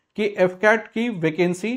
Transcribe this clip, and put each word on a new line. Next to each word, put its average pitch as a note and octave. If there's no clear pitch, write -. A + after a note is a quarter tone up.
कि G#3
एफ़ F#3
कैट A3
की A#3
वैकेंसी F3